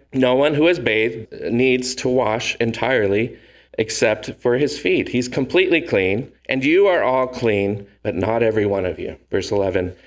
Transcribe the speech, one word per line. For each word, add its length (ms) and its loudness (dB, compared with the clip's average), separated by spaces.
"No 220 2
one 200 2
who 100 4
has 140 2
bathed 520 -2
needs 520 0
to 140 -4
wash 500 0
entirely 800 0
except 640 0
for 180 2
his 220 -2
feet. 300 0
He's 180 -2
completely 540 0
clean, 500 0
and 160 -2
you 240 4
are 160 2
all 240 0
clean, 580 -2
but 120 -4
not 260 0
every 240 2
one 200 0
of 140 -6
you." 180 -10
Verse 220 -4
eleven, 420 0